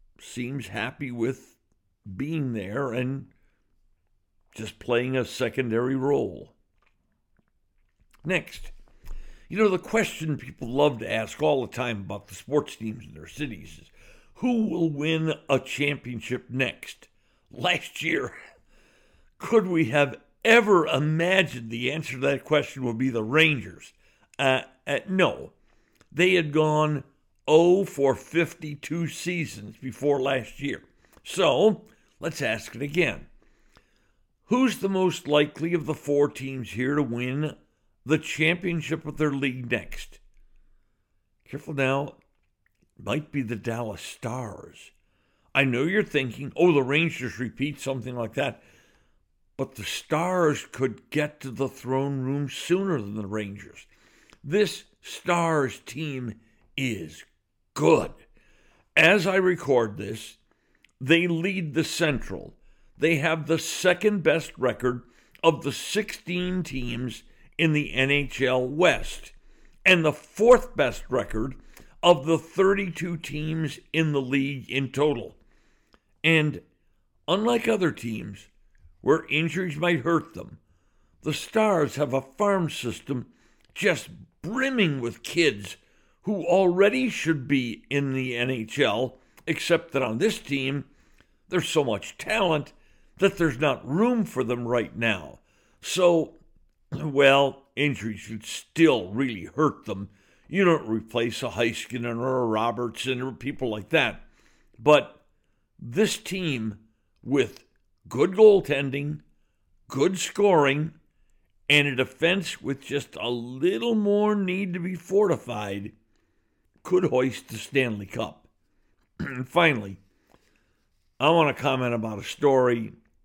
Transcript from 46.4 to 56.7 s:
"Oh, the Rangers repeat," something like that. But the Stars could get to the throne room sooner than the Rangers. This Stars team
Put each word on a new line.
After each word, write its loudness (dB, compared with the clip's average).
"Oh, 6
the 4
Rangers -2
repeat," -6
something -6
like -6
that. -4
But -6
the -12
Stars 0
could -4
get -4
to -10
the -2
throne -2
room -4
sooner -2
than -8
the -6
Rangers. -10
This 0
Stars 0
team -8